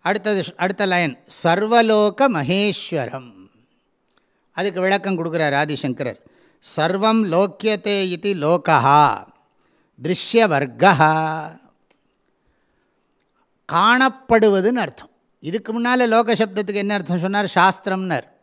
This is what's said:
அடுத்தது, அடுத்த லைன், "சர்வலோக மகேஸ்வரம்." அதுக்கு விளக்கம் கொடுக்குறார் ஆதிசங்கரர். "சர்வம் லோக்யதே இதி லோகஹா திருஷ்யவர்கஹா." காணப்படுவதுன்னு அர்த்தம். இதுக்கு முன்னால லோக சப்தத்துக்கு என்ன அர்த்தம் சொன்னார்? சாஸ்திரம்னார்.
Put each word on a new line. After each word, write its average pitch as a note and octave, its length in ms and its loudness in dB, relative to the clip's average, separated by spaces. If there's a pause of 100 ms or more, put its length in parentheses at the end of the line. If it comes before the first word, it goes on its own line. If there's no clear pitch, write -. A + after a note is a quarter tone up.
அடுத்தது, G#3 500 -2
அடுத்த F#3+ 280 -2
லைன், F3 320 -2 (260)
"சர்வலோக G#3+ 840 2
மகேஸ்வரம்." C3+ 1200 -4 (1000)
அதுக்கு F#3 300 -4
விளக்கம் G3 360 0
கொடுக்குறார் D#3+ 360 -2
ஆதிசங்கரர். C#3 680 -4 (560)
"சர்வம் G3 500 0
லோக்யதே G3 800 -2
இதி F#3 300 -4
லோகஹா D3 920 2 (800)
திருஷ்யவர்கஹா." D#3 1600 0 (2000)
காணப்படுவதுன்னு G#3+ 1000 2
அர்த்தம். - 360 -6 (300)
இதுக்கு A3 420 -6
முன்னால B3 260 0
லோக A3+ 260 2
சப்தத்துக்கு G#3 400 -2
என்ன G3+ 200 -2
அர்த்தம் F3+ 260 -4
சொன்னார்? G3 360 -2
சாஸ்திரம்னார். F#3 720 0 (160)